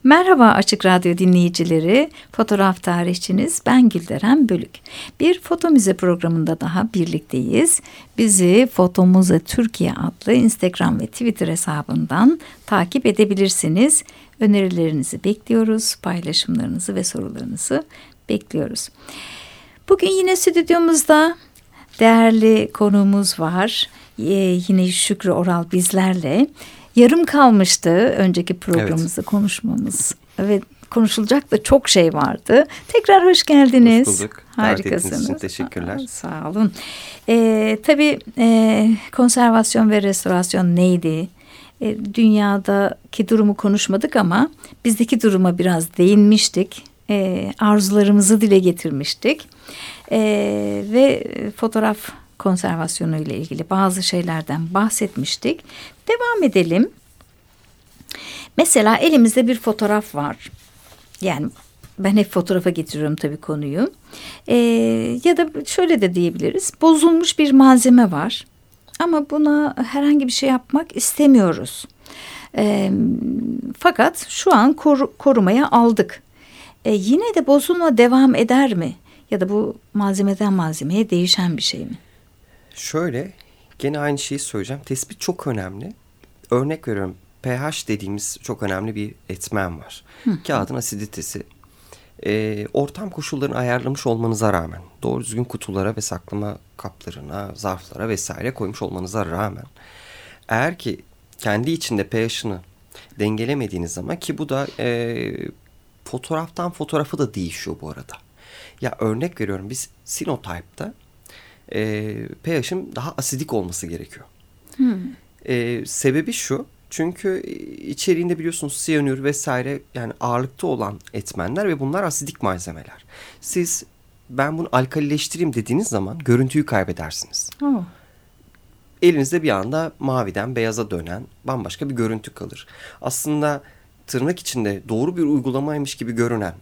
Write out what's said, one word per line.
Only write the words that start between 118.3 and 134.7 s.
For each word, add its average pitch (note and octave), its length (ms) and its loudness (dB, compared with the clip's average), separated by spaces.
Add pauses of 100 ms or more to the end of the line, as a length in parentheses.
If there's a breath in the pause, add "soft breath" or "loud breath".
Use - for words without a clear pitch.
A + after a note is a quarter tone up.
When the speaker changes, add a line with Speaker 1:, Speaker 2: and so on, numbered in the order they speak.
Speaker 2:
biliyorsunuz D#3+ 380 -8
siyanür C#3 480 -4
vesaire, C#3 560 -4 (140)
yani A#2 260 -10
ağırlıkta B2 460 -4
olan A2+ 340 -6 (140)
etmenler A2+ 540 -6
ve C#3+ 120 -4
bunlar D3+ 220 -6
asidik C#3+ 400 -8
malzemeler. F2 600 -8 (360 loud breath)
Siz - 440 -6 (460)
"Ben C#3 280 -2
bunu E3 140 -6
alkalileştireyim." D3 800 -2
dediğiniz B2 340 -2
zaman G2+ 300 -4
görüntüyü C3 480 0
kaybedersiniz. - 840 -6 (120)
Speaker 1:
Oh. C4 200 -2 (1200 soft breath)
Speaker 2:
Elinizde D#3+ 400 2
bir D3+ 80 0
anda C3 480 -4
maviden A#2+ 580 -4
beyaza A2+ 340 -4
dönen F2 320 -8 (220)
bambaşka B2+ 460 -8
bir C3 40 -8
görüntü A2+ 400 -6
kalır. - 320 -18 (360 loud breath)
Aslında D3 600 -4 (440 soft breath)
tırnak D3 340 -4
içinde G#2 480 -6